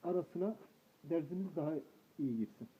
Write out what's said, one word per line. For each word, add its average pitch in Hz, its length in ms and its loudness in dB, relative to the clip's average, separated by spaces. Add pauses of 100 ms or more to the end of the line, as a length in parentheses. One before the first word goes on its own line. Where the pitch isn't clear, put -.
arasına 180 520 2 (480)
derzimiz 165 520 0
daha 156 180 2 (440)
iyi 127 180 2
girsin. 110 320 -4 (100)